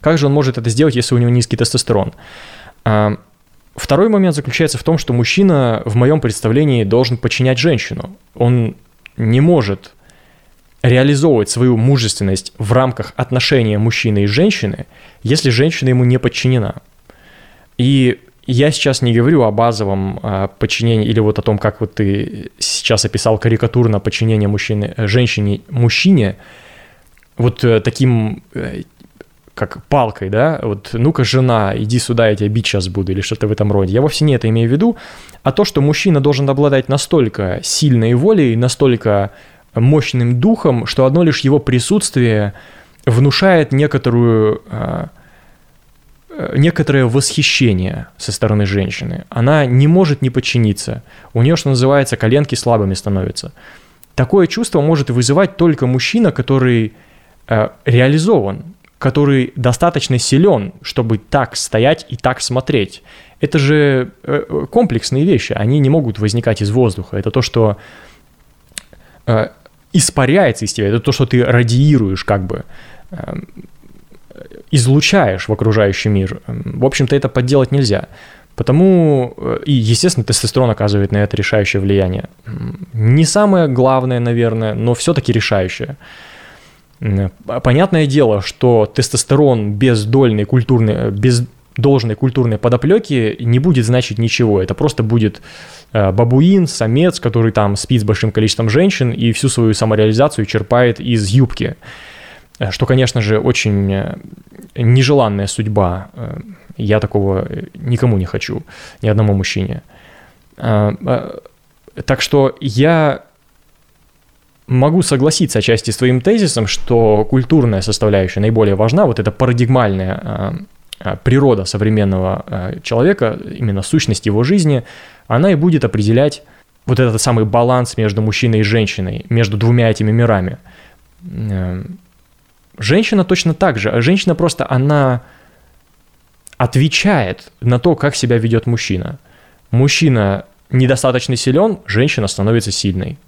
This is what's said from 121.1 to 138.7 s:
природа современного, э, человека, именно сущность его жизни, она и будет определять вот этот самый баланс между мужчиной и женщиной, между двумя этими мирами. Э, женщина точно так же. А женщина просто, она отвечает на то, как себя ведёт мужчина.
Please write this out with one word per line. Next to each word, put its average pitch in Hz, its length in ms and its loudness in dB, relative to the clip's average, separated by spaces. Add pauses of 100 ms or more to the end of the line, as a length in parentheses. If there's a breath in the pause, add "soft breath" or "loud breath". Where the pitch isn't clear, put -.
природа 123 420 2
современного, 101 840 0
э, - 360 -8
человека, 123 560 0 (200)
именно 101 240 -2
сущность - 440 -2
его 107 160 0
жизни, 151 420 0 (420 loud breath)
она 165 260 2
и - 20 4
будет 156 300 2
определять 113 580 0 (440 soft breath)
вот 127 140 0
этот 113 200 0
самый 113 240 0
баланс 120 520 0
между 107 260 -2
мужчиной 110 380 0
и - 20 2
женщиной, 104 680 -2
между 113 280 0
двумя 117 340 2
этими 107 220 0
мирами. 110 460 0 (640 soft breath)
Э, 95 640 -6 (920)
женщина 180 460 0
точно 165 300 0
так 156 240 0
же. 104 120 -2
А 120 100 0
женщина 170 340 2
просто, - 340 -2
она 135 540 0 (1300 soft breath)
отвечает 131 1040 0
на 120 180 2
то, 151 180 2
как 143 200 -2
себя 120 220 0
ведёт 113 280 0
мужчина. 110 520 -4 (520 soft breath)